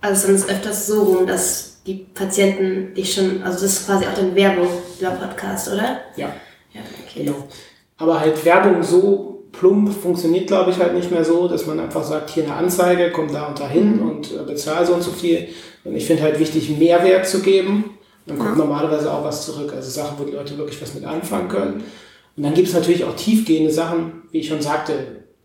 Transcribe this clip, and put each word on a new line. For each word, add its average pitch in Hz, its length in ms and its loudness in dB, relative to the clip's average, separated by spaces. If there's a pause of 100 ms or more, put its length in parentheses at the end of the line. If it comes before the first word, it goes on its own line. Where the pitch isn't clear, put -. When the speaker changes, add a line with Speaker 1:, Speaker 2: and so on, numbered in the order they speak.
Speaker 1:
Also 98 280 0
es 196 160 6
ist - 60 -4
öfters 196 360 -4
so 214 160 2
rum, 185 240 4
dass - 600 -4
die 190 280 -8
Patienten 190 800 0
dich - 180 -4
schon, 190 300 0
also 180 200 -4
das - 20 -4 (160)
ist - 60 -10
quasi 190 200 2
auch 190 80 -4
dann 185 200 0
Werbung 185 340 4 (300)
über 185 120 -4
Podcast, 196 580 -8
oder? 226 300 -2 (180)
Speaker 2:
Ja. - 120 -6 (440)
Speaker 1:
Ja, - 80 -18 (260)
okay. 151 180 -10
Speaker 2:
Genau. 143 120 -2 (640)
Aber 160 200 2
halt 156 280 2
Werbung 175 360 6
so 196 480 4 (220)
plump 202 400 4
funktioniert, 175 560 0
glaub 185 180 4
ich, 180 120 0
halt 175 160 2
nicht 175 180 -2
mehr 165 120 2
so, 170 220 2
dass 170 180 -2
man 156 140 -4
einfach 160 240 -4
sagt, 151 280 -6
hier 160 120 -2
eine 143 120 -4
Anzeige, 175 580 2
komm 156 200 -4
da 147 140 -6
und 143 140 -8
dahin 160 420 2
Speaker 3:
Mhm. - 80 -2
Speaker 2:
und, - 220 -8
äh, - 120 -8
bezahl 156 400 -2
so 175 100 4
und 170 80 0
so 175 100 -4
viel. - 340 0 (380)
Und - 100 -8
ich 151 120 -4
find 156 140 4
halt 151 200 2
wichtig, 156 360 0
Mehrwert 175 520 6
zu 190 120 0
geben. 196 500 2 (360)
Dann 151 100 -8
kommt 214 220 0
Speaker 3:
Ja. 156 60 4
Speaker 2:
normalerweise 151 480 0
auch 143 100 -4
was 151 240 -6
zurück. 147 260 -8
Also 131 180 -10
Sachen, 147 280 -8
wo 143 60 -6
die 143 80 -8
Leute 143 260 -10
wirklich 147 240 -10
was - 120 -12
mit 143 100 -12
anfangen - 440 -6
können. - 360 -4 (520)
Und 147 60 -6
dann 147 120 0
gibt's 180 180 4
natürlich 175 320 2
auch - 100 -6
tiefgehende 165 580 2
Sachen, 165 500 -2 (100)
wie 160 80 0
ich 143 80 -8
schon 151 120 -4
sagte. - 640 -4 (220)